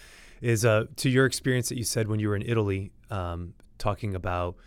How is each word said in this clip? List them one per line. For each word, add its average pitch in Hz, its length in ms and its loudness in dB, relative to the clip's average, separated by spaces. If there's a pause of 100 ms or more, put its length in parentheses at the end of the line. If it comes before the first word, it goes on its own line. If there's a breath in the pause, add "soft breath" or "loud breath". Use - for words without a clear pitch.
(420 soft breath)
is, 117 220 2
uh, 107 220 4 (120)
to 139 120 0
your 131 160 6
experience 127 440 0
that - 80 -4
you 117 60 -4
said 110 240 -2
when 107 120 -2
you 107 100 0
were 104 60 0
in 101 80 -4
Italy, 101 480 0 (180)
um, 87 440 -6 (260)
talking 101 340 -2
about, 90 540 -4